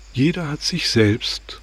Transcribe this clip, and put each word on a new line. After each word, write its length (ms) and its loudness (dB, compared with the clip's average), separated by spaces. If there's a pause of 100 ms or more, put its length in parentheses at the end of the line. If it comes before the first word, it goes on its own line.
(120)
Jeder 360 2
hat 140 -6
sich 280 -2
selbst 720 0